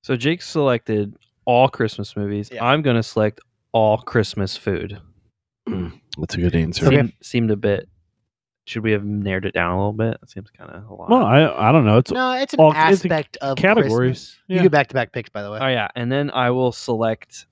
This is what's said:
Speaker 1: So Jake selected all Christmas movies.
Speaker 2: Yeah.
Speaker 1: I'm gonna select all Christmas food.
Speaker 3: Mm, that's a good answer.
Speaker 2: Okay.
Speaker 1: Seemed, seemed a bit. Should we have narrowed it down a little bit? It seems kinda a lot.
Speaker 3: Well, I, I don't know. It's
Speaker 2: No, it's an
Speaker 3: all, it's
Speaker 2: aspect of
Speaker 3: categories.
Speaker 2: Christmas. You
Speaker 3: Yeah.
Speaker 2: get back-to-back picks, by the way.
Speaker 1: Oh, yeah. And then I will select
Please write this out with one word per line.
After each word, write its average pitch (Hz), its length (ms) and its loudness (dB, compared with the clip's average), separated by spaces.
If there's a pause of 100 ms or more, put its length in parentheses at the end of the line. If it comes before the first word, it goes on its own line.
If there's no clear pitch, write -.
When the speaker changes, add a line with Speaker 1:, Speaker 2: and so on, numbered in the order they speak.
Speaker 1:
So 131 140 -2
Jake 151 260 -2
selected 113 720 -2 (300)
all 123 240 4
Christmas - 480 -4
movies. 101 360 -6
Speaker 2:
Yeah. 113 120 -6
Speaker 1:
I'm 143 180 2
gonna 117 200 2
select 107 360 -2 (340)
all 107 260 4
Christmas - 580 -2
food. 98 440 -6 (680)
Speaker 3:
Mm, 90 320 -8 (180)
that's - 160 -8
a - 40 -4
good 85 180 0
answer. 82 300 0
Speaker 2:
Okay. 139 100 6
Speaker 1:
Seemed, 123 160 2 (100)
seemed 117 300 -2
a 104 40 0
bit. 101 320 -2 (760)
Should 110 180 -8
we 110 80 2
have 104 120 -2
narrowed 101 420 -4
it 92 80 -6
down 87 180 0
a 92 40 -2
little 101 160 -2
bit? 113 300 -4
It - 80 -20
seems 98 200 -16
kinda - 380 -20
a 98 60 -20
lot. - 160 -10
Speaker 3:
Well, 254 140 4
I, 110 440 4
I 135 40 6
don't 151 120 6
know. 107 140 6
It's - 140 0
Speaker 2:
No, 254 200 -2
it's 254 220 -6
an - 60 0
Speaker 3:
all, 156 100 8
it's 156 80 -2
Speaker 2:
aspect 165 600 0
of 139 200 -4
Speaker 3:
categories. 196 340 2
Speaker 2:
Christmas. 123 540 -2
You 185 100 -4
Speaker 3:
Yeah. 180 60 2
Speaker 2:
get 180 100 6
back-to-back 135 400 0
picks, 117 160 -10
by 104 140 -10
the 101 80 -10
way. 107 100 -10
Speaker 1:
Oh, 135 60 -2
yeah. 120 300 -2
And 120 160 -4
then 143 180 -2
I 123 200 0
will 127 200 0
select - 800 -6